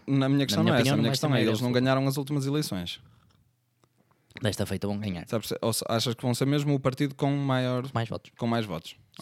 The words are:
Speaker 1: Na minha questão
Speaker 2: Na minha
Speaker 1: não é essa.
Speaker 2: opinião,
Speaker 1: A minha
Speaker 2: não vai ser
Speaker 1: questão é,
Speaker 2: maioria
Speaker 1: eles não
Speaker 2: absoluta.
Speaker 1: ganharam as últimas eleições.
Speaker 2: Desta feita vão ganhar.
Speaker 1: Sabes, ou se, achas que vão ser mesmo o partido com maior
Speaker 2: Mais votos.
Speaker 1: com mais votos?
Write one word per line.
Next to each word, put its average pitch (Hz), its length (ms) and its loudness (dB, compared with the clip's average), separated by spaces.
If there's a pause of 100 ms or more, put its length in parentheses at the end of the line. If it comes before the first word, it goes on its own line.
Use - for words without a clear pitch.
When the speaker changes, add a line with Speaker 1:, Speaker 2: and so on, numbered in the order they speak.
Speaker 1:
Na 135 220 2
minha 139 180 2
questão 104 180 2
Speaker 2:
Na 113 60 4
minha - 20 4
Speaker 1:
não 123 60 4
é - 20 4
essa. - 0 -
Speaker 2:
opinião, - 140 4
Speaker 1:
A - 20 4
minha 110 60 4
Speaker 2:
não - 0 -
vai 113 80 2
ser - 20 0
Speaker 1:
questão 151 160 0
é, 143 40 2
Speaker 2:
maioria 110 180 4
Speaker 1:
eles 110 100 0
não 123 80 0
Speaker 2:
absoluta. 123 160 2
Speaker 1:
ganharam 135 240 4
as 135 80 0
últimas 143 300 -2
eleições. 139 540 -4 (1400)
Speaker 2:
Desta 104 240 0
feita 95 220 -2
vão 104 120 -2
ganhar. 92 300 -6
Speaker 1:
Sabes, - 320 -4
ou 113 120 2
se, - 140 -4
achas 113 280 0
que - 80 -10
vão 127 100 0
ser 131 140 0
mesmo 143 280 2
o 135 60 0
partido 139 340 -2
com 139 220 0
maior 127 560 0
Speaker 2:
Mais 117 160 -2
votos. - 300 -10
Speaker 1:
com 123 80 -2
mais 117 180 0
votos? - 320 -10 (260)